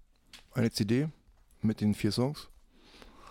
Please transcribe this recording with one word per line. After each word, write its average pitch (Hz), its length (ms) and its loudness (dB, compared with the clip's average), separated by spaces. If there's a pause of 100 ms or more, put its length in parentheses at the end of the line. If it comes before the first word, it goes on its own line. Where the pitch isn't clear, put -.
(540)
eine 117 180 2
C 107 140 0
D 131 240 2 (520)
mit 110 200 0
den 104 140 4
vier 104 160 0
Songs, 131 380 -2 (800)